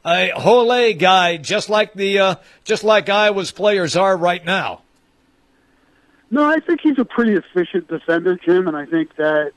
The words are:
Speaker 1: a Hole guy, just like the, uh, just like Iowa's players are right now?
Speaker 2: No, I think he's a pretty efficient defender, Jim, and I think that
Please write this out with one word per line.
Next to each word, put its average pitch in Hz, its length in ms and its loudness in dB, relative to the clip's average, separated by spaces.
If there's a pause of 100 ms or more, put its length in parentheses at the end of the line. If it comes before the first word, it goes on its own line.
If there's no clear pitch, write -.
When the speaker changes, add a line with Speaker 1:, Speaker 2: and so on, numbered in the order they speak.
Speaker 1:
a 180 260 0
Hole 233 640 2
guy, 175 440 2
just 185 320 -6
like 214 240 0
the, 196 260 -2
uh, 190 160 2 (280)
just - 200 -4
like 208 260 2
Iowa's 202 420 0
players 185 440 0
are 190 220 2
right 175 260 -2
now? 160 380 -4 (1500)
Speaker 2:
No, 294 160 0
I 311 140 2
think 339 220 -4
he's 285 180 0
a 240 60 0
pretty 226 300 0
efficient 175 520 -4
defender, 170 500 -2
Jim, 180 300 0
and 151 80 -4
I 147 100 -10
think 160 300 -4
that 151 420 -2